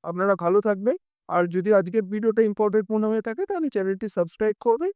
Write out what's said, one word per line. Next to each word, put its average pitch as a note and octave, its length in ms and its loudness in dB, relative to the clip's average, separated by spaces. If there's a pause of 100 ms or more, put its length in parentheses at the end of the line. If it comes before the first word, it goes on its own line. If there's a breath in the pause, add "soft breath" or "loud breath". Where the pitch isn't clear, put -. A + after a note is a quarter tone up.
আপনারা F#3 380 0
ভালো F3+ 180 4
থাকবেন, G#3 360 0 (320)
আর E3+ 140 0 (120)
যদি F#3+ 240 0
আজকের F#3+ 340 0
ভিডিওটা G#3+ 380 2
ইম্পর্টেন্ট G#3 400 0
মনে G#3+ 200 0
হয়ে A3 180 -2
থাকে A#3+ 180 -6
তাহলে E4+ 280 -4
চ্যানেলটি G3 320 -2 (100)
সাবস্ক্রাইব G3+ 400 -2 (100)
করবেন। D4+ 300 0